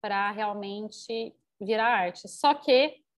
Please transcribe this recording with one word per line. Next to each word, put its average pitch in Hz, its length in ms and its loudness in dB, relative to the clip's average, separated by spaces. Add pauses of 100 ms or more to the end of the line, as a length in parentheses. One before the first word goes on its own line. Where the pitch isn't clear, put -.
pra 202 300 -2
realmente 208 1040 -8 (240)
virar 220 260 0
arte. 190 400 0
Só 294 280 2
que 285 440 4 (220)